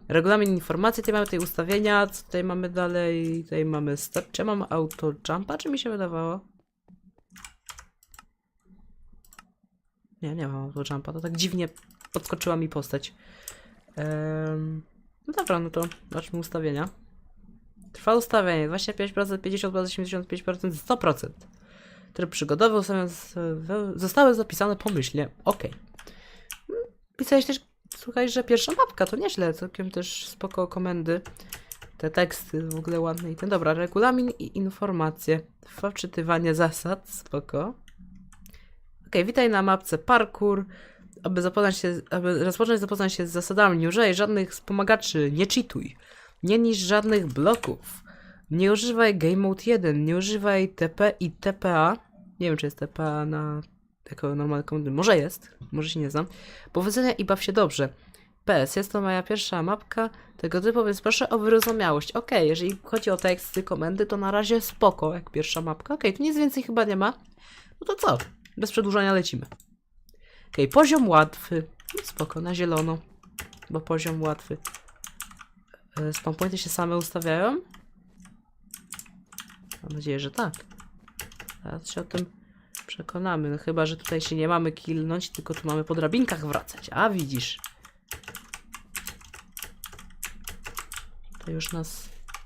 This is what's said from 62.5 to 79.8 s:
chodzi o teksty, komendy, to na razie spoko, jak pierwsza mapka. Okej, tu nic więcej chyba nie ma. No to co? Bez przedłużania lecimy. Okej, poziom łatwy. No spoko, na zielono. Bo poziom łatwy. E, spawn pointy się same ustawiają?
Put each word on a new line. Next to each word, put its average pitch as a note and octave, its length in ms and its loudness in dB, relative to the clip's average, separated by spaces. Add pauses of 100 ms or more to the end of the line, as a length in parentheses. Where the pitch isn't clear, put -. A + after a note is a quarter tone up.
chodzi G#3+ 280 -2
o F#3 60 4
teksty, F#3 460 0
komendy, F#3+ 440 -2
to G#3 100 -2
na G3 140 -2
razie G#3+ 300 4
spoko, F3+ 540 4
jak E3+ 160 -10
pierwsza D#3 300 -2
mapka. D#3+ 340 -4
Okej, G3 200 2
tu C#4 80 -4
nic D4+ 140 2
więcej C#4 260 2
chyba A3+ 220 0
nie G3+ 120 0
ma. G3+ 160 2 (680)
No - 60 -14
to G4 80 -2
co? - 240 2 (380)
Bez G#3+ 160 -4
przedłużania G3 400 2
lecimy. F3+ 340 0 (1040)
Okej, C#3 200 2
poziom C#4 400 8
łatwy. D#3+ 580 4 (300)
No F#4+ 80 -6
spoko, - 360 -6
na F3 140 -4
zielono. E3 440 2 (720)
Bo D#3 100 -4
poziom D#3+ 420 -2
łatwy. - 340 -4 (1400)
E, D3+ 120 -2
spawn D#3 240 -4
pointy F#3 220 -2
się E3+ 120 -6
same F3 260 0
ustawiają? E3+ 640 0 (2250)